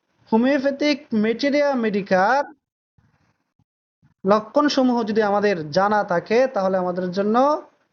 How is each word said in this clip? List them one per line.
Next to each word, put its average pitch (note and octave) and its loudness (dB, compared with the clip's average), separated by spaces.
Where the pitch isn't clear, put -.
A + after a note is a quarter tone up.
হোমিওপ্যাথিক C#4 0
ম্যাটেরিয়া B3+ 0
মেডিকার G#3 0
লক্ষণসমূহ B3 2
যদি G#3+ -2
আমাদের G3+ 0
জানা G3+ 2
থাকে, F#3 -2
তাহলে F#3+ -2
আমাদের F3+ -4
জন্য G3+ 0